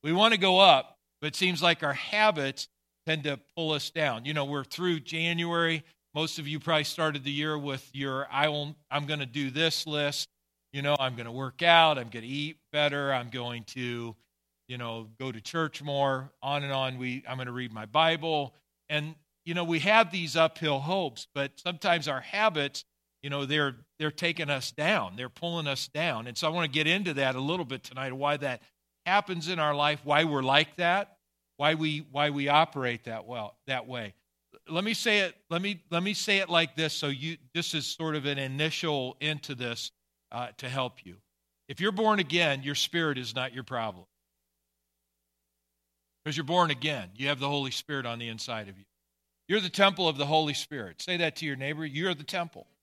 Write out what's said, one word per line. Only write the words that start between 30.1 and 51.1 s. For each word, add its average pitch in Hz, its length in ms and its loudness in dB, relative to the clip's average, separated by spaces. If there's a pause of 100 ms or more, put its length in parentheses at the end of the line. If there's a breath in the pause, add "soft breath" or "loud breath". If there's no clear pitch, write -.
we're 143 180 2
like 143 360 4
that, 180 400 0 (400)
why 151 180 4
we, 156 240 -2 (120)
why 147 180 2
we 143 180 -2
operate 143 560 4
that 110 220 -10
well, 113 320 -10 (100)
that 123 200 -4
way. 117 260 -8 (560)
Let 175 160 -2
me 220 80 0
say 208 260 2
it, 185 160 0 (140)
let 170 120 0
me, 196 280 -6
let 170 120 0
me 196 120 -2
say 202 240 0
it 185 120 0
like 165 280 2
this, 156 160 0
so 147 160 -2
you, 147 280 -6 (160)
this 165 200 -4
is 147 120 -2
sort 156 300 -4
of 139 100 -4
an 143 120 -2
initial 139 840 -2
into 151 340 -4
this, 117 380 -6 (400)
uh, 120 160 -6 (100)
to 127 120 -10
help 127 360 -4
you. 90 120 -16 (500)
If 139 140 -8
you're 208 100 4
born 214 280 4
again, 147 440 2
your 143 100 -4
spirit 160 440 0
is 120 180 -8
not 127 180 -4
your 131 120 -10
problem. 107 400 -6 (2250)
'Cause 151 120 -2
you're 156 80 -2
born 170 260 4
again. 123 440 -4
You 135 120 -4
have 143 120 0
the 139 100 -2
Holy 143 200 0
Spirit 135 360 -6
on 117 120 -6
the 117 120 -8
inside 110 400 -8
of 95 100 -18
you. 98 60 -20 (640)
You're 208 100 2
the 185 100 -2
temple 190 380 2
of 151 100 2
the 143 80 -2
Holy 151 280 2
Spirit. 110 480 -8
Say 180 160 -4